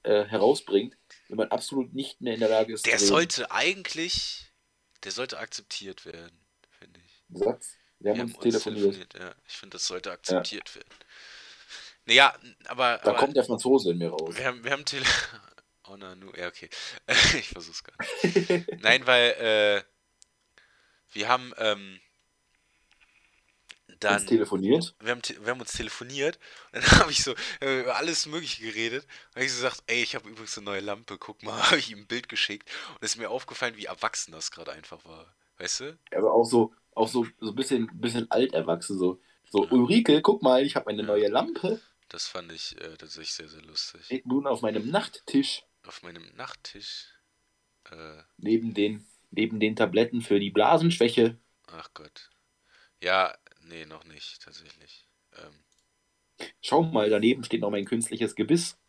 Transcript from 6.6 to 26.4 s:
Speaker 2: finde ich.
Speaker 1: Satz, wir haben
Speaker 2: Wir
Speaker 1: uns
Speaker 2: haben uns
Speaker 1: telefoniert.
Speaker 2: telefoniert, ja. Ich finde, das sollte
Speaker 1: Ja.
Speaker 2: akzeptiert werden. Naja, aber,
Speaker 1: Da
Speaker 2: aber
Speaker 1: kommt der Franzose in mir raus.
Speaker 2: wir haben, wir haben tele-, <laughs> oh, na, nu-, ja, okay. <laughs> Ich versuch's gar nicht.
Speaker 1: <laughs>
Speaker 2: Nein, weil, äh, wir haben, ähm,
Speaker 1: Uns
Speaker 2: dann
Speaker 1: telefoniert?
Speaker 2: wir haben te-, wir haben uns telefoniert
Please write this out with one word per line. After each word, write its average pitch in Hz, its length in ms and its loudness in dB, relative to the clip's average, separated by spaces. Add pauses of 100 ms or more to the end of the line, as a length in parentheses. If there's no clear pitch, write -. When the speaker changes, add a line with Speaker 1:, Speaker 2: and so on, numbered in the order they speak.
Speaker 2:
finde 90 260 -20
ich. - 280 -20
Speaker 1:
Satz, - 440 -2 (240)
wir 104 120 0
haben 113 60 2
Speaker 2:
Wir 120 40 -4
Speaker 1:
uns 117 120 -6
Speaker 2:
haben - 20 -
uns 117 160 2
Speaker 1:
telefoniert. 107 320 0
Speaker 2:
telefoniert, 95 300 0
ja. 90 200 -14 (140)
Ich - 80 -14
finde, 95 200 -16
das - 100 -4
sollte 92 240 -8
Speaker 1:
Ja. 87 40 -10
Speaker 2:
akzeptiert 92 600 -4
werden. - 140 -20 (1160)
Naja, 135 280 8 (320)
aber, 123 360 0
Speaker 1:
Da 104 80 4
Speaker 2:
aber 120 80 2
Speaker 1:
kommt 139 180 2
der 123 80 4
Franzose 117 480 2
in 85 60 -2
mir 85 120 -2
raus. 80 260 -6
Speaker 2:
wir 127 100 -6
haben, 123 180 -6
wir 127 80 -6
haben 143 120 -4
tele-, 139 200 -6
<laughs> - 840 -4
oh, 98 80 -18
na, 95 180 -16
nu-, 95 220 -20
ja, 90 120 -10
okay. - 200 -16 (380)
<laughs> - 320 4
Ich 113 120 -6
versuch's - 340 -14
gar - 140 -20
nicht. - 240 -8
Speaker 1:
<laughs> 175 540 2
Speaker 2:
Nein, 120 300 4
weil, 120 260 6
äh, 104 520 4 (1300)
wir 104 160 -4
haben, 123 300 0
ähm, 98 420 -4 (2000)
Speaker 1:
Uns 101 180 2
Speaker 2:
dann - 20 -10
Speaker 1:
telefoniert? 107 760 2
Speaker 2:
wir 110 120 -4
haben 120 100 -6
te-, - 200 -8
wir 107 80 -4
haben 127 100 -6
uns - 120 -10
telefoniert 135 680 -6 (340)